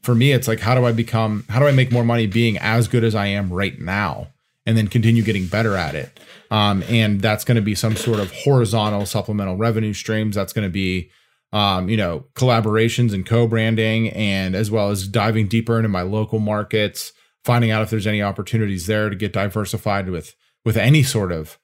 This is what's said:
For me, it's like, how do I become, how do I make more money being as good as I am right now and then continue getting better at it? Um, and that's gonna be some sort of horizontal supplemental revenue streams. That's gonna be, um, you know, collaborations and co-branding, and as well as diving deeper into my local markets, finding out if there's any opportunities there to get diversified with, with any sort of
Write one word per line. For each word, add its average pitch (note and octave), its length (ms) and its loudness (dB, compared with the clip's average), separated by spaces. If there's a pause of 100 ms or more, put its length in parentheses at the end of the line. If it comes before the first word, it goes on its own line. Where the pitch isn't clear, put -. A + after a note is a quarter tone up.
For B2 120 2
me, C3 180 6
it's B2 160 2
like, A2+ 120 -2
how A#2 140 2
do B2+ 100 4
I A#2+ 80 2
become, A2 560 -2
how A2 120 0
do D3 60 6
I C#3+ 60 4
make C3 200 4
more A#2+ 120 2
money A#2 220 2
being A2 320 2
as A2 300 2
good A#2 160 2
as A2 100 2
I G2+ 120 0
am G2 260 -2
right G2 280 -4
now F2 480 -4 (380)
and A#2 100 2
then G#2+ 120 2
continue A#2 340 4
getting G2 240 -2
better G#2 300 0
at D#2 180 -4
it? C#2 240 -10 (320)
Um, G#2 380 2
and G#2+ 320 2
that's G#2+ 240 -2
gonna A#2 180 2
be G2+ 140 -2
some A2 180 -2
sort A2 240 -2
of G2 140 -4
horizontal G#2+ 760 0
supplemental G2+ 500 -4
revenue A2 360 -2
streams. G#2+ 440 -4
That's G2 160 -4
gonna G#2 160 -2
be, F#2 420 -4 (420)
um, G2 360 0
you A2+ 80 0
know, F2 380 -4
collaborations A2+ 760 2
and F#2+ 140 -4
co-branding, A2+ 840 0
and G2 440 -2
as G2+ 160 -2
well G#2 200 0
as G2 180 -4
diving G#2+ 400 0
deeper A2+ 280 0
into A2 120 0
my F#2 140 -2
local G#2+ 360 -4
markets, G#2 760 -2 (320)
finding A#2+ 280 2
out A2 100 0
if G#2+ 80 -4
there's G#2+ 160 -2
any G#2+ 160 0
opportunities G2 640 -2
there G#2+ 240 0
to F#2+ 60 -6
get F#2+ 160 -6
diversified G2+ 760 -2
with, F2 280 -8 (280)
with A2+ 120 0
any C3 260 6
sort G#2 300 0
of D#2 320 -8